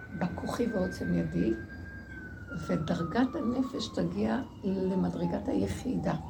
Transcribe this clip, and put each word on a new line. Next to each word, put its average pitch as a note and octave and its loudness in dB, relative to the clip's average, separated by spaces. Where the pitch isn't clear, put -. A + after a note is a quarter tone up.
בכוחי A3+ 0
ועוצם F3+ 0
ידי, E3+ 2
ודרגת E3+ 2
הנפש C4 0
תגיע G#3 0
למדרגת F#3 2
היחידה. - 2